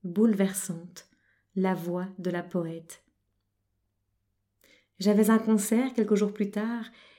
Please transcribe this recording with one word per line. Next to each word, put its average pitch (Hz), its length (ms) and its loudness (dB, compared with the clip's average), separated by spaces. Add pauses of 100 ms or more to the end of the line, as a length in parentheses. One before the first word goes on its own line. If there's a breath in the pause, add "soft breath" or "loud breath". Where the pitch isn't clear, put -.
bouleversante, 190 1040 0 (480)
la 185 180 0
voix 175 320 -6 (120)
de 180 120 -6
la 175 140 -6
poète. 165 580 -8 (2000 soft breath)
J'avais 208 300 4
un 226 80 8
concert 220 560 2
quelques 214 200 2
jours 208 200 2
plus 202 160 -2
tard, 226 340 -6 (340 soft breath)